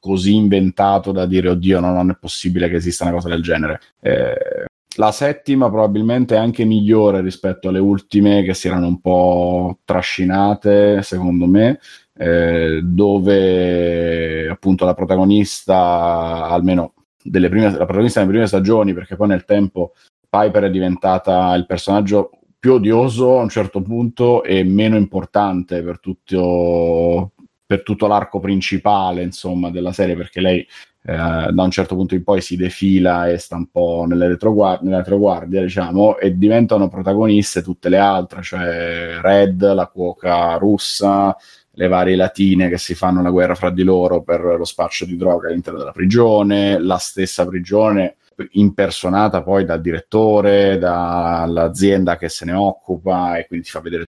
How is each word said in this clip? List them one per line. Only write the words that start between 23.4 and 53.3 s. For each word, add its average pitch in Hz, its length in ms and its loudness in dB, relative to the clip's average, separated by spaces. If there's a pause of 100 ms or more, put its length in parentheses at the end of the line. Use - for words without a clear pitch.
un 113 80 -2
certo 101 320 -4
punto 117 600 0
e 92 200 0
meno 107 320 2
importante 92 880 -2
per 87 180 -10
tutto, 87 1300 0 (340)
per 98 160 -2
tutto 104 240 -2
l'arco 101 340 0
principale, 95 840 -2
insomma, 90 480 -6
della 90 200 -6
serie, 90 240 -2
perché 87 260 -8
lei, 90 180 2
eh, - 80 -12 (840)
da 90 120 2
un 92 80 0
certo 92 240 -4
punto 92 180 -4
in 90 100 -4
poi 98 160 0
si 90 160 -8
defila 90 760 0
e 87 100 -2
sta - 160 -14
un 87 160 -6
po' 85 360 -2
nelle 87 200 0
retroguar-, 95 560 0
nella 95 140 -2
retroguardia, 92 640 -2
diciamo, 92 580 0
e 95 180 0
diventano 104 500 2
protagoniste 98 760 0
tutte 90 260 -6
le 92 80 4
altre, 95 460 0
cioè 85 800 -8
Red, 98 420 2 (100)
la 92 140 0
cuoca 87 720 -2
russa, 98 760 0 (360)
le 90 160 -2
varie 92 280 2
latine 92 540 2
che 87 80 -4
si - 160 -8
fanno 90 300 0
la 90 80 0
guerra 90 240 2
fra 90 160 -2
di 90 120 -2
loro 90 380 2
per 85 200 -2
lo 85 240 -2
spaccio - 400 -6
di 87 120 -8
droga 87 300 -2
all'interno 85 320 -8
della 71 120 -10
prigione, 101 880 2
la 90 180 0
stessa 92 500 -4
prigione 95 680 0 (340)
impersonata 98 920 0
poi 95 220 0
dal 82 160 -4
direttore, 101 960 2
dall'azienda 87 1400 0
che 82 120 -8
se - 160 -12
ne 87 80 -6
occupa, 90 840 -4